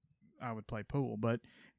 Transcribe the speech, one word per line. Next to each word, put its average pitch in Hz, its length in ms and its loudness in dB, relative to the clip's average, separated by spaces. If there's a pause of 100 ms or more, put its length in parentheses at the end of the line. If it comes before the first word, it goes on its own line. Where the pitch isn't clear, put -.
(400)
I 120 120 -4
would 110 140 -8
play 110 160 -4
pool. 123 340 0
But 113 240 4 (380)